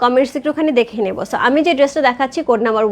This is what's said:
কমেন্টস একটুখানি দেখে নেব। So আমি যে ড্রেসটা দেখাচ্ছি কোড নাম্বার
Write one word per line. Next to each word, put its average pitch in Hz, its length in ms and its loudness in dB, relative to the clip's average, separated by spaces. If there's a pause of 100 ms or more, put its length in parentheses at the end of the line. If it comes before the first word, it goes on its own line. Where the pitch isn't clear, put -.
কমেন্টস 254 340 0
একটুখানি 302 360 -2
দেখে 226 300 0
নেব। 190 200 -4
So - 140 -6
আমি 277 260 2
যে 339 120 2
ড্রেসটা 277 260 0
দেখাচ্ছি 262 420 0
কোড 233 200 0
নাম্বার 220 300 0